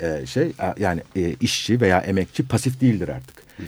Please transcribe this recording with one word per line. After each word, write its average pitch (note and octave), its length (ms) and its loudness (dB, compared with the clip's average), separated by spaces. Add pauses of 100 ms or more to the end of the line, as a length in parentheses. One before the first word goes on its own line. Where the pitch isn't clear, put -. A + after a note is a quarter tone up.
e, D#2 240 -4
şey, D3+ 340 -2
a, F#2 200 -4
yani, F2+ 220 0 (140)
e, F2 260 0
işçi - 400 0
veya F#2 180 6
emekçi F#2+ 480 -2
pasif B2+ 340 0
değildir G2+ 280 2
artık. C2 300 -12 (280)